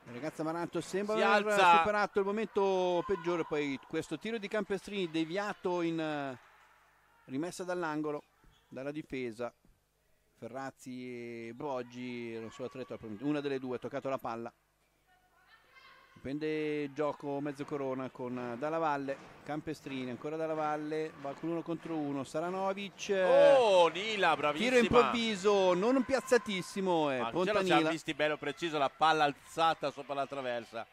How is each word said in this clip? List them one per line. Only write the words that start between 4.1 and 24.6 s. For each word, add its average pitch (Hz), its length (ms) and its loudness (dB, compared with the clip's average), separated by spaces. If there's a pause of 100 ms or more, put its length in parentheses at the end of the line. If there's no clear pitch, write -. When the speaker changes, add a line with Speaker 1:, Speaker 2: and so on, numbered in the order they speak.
Speaker 1:
tiro 226 180 -6
di 202 120 -6
Campestrini 196 600 -4
deviato 175 720 -2
in, 165 160 0
eh, 147 400 -4 (880)
rimessa 160 380 -6
dall'angolo, 156 600 -4 (440)
dalla 131 240 -10
difesa. 123 640 -6 (840)
Ferrazzi 123 1080 -12
e 117 60 -12
Broggi, 123 840 -8
non 113 140 -10
so, - 140 -10
atleta, 120 320 -10 (220)
una 143 200 -2
delle 139 200 -4
due 127 180 -6
ha - 20 -6
toccato 131 300 -6
la 135 80 -2
palla. 117 340 -6 (1700)
Prende 151 760 -2
gioco 143 460 -2
mezzo 143 260 -6
corona 135 460 -4
con 123 480 -6
Dalla 156 180 -4
Valle, 143 400 -2 (260)
Campestrini, 143 680 -8
ancora 151 240 -8
Dalla 160 180 -4
Valle, 156 680 -4
va 139 140 -8
con 160 160 -6
uno 165 140 -2
contro 165 340 -6
uno, 143 260 -4
Saranovic. 190 880 -4 (160)
Speaker 2:
Oh, 190 600 8
Nila, 180 480 2
bravissima. 147 340 0